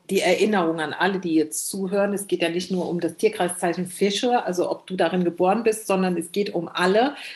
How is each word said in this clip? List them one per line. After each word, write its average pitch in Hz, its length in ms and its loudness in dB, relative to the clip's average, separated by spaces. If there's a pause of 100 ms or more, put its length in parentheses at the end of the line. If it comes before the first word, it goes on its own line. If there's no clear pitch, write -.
(100)
die 190 100 2
Erinnerung 175 580 2
an 151 140 -4
alle, 185 260 0
die 175 160 -2
jetzt 156 340 0
zuhören. 196 440 -2
Es 196 160 -6
geht 180 120 -2
ja 170 100 0
nicht 180 200 -4
nur 180 180 -2
um 170 120 -2
das 214 160 -2
Tierkreiszeichen 180 720 -2
Fische, 233 580 0
also 180 260 0
ob - 160 -8
du 185 80 -10
darin 180 300 2
geboren 185 400 2
bist, 220 240 0
sondern 185 280 2
es 165 140 -6
geht 202 240 -2
um 165 140 -4
alle, 208 480 2 (200)